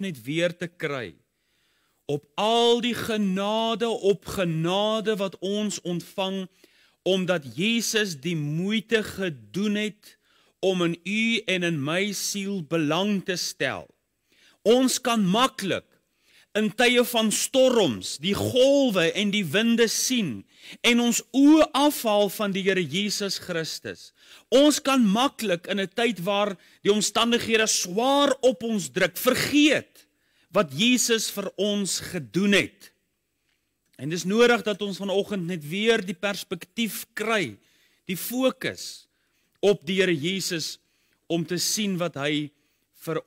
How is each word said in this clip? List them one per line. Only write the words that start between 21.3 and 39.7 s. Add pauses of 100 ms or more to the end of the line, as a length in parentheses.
oë (100)
afhaal
van
die
Here
Jesus
Christus. (340)
Ons
kan
maklik
in
'n
tyd
waar (240)
die
omstandighede
swaar
op
ons
druk,
vergeet (440)
wat
Jesus
vir
ons
gedoen
het. (1080)
En
dis
nodig
dat
ons
vanoggend
net
weer
die
perspektief (100)
kry, (560)
die
fokus (560)
op